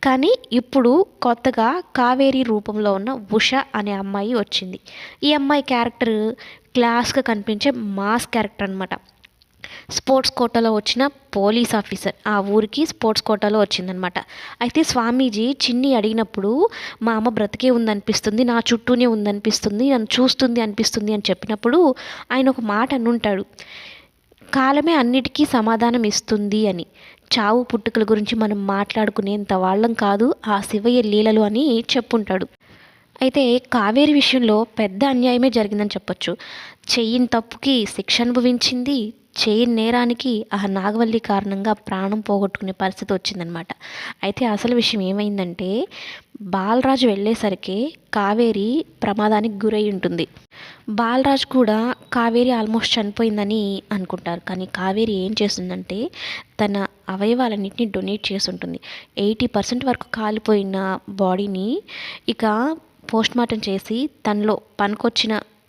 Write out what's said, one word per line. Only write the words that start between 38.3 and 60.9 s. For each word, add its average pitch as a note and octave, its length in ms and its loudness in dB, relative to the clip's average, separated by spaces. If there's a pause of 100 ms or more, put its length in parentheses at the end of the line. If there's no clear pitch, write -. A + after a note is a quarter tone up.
చేయని A#3 260 4
నేరానికి A#3 800 0
ఆ G3+ 120 -2
నాగవల్లి G#3 520 0
కారణంగా G3 540 -2
ప్రాణం G3 480 -4
పోగొట్టుకునే G3 520 -2
పరిస్థితి F#3+ 400 -4
వచ్చిందనమాట. F3 540 -6 (560)
అయితే G3 240 -2
అసలు A3+ 280 0
విషయం A3+ 260 0
ఏమైందంటే, G3 880 -4 (540)
బాలరాజు A#3+ 680 2
వెళ్ళేసరికి G#3 840 -2 (200)
కావేరి A3 720 0 (180)
ప్రమాదానికి G#3+ 520 0
గురై G#3 360 0
ఉంటుంది. F3+ 380 -2 (600)
బాలరాజు B3+ 580 0
కూడా A#3 480 2 (180)
కావేరి A#3+ 380 2
almost A3+ 500 0
చనిపోయిందని G#3 840 -2 (100)
అనుకుంటారు. F3+ 560 -6
కానీ F#3 180 -6
కావేరి G3 460 -2
ఏం F#3+ 300 -2
చేస్తుందంటే, F#3 680 -6 (540)
తన G3+ 220 -2 (220)
అవయవాలన్నింటినీ G#3 800 -2
డొనేట్ G3 420 -4
చేసి F#3+ 180 -4
ఉంటుంది. F3+ 300 -8 (380)
ఎయిటీ A3 280 0
పర్సెంట్ A#3+ 380 -2
వరకు B3+ 300 -2
కాలిపోయిన G3 840 -2 (100)